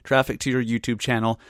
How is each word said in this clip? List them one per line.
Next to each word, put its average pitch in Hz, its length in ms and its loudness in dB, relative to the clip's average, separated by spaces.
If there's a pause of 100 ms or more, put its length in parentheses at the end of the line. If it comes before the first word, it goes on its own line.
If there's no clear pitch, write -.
traffic 131 380 0
to 131 100 0
your 127 120 2
YouTube 113 360 -2
channel, 113 400 0 (100)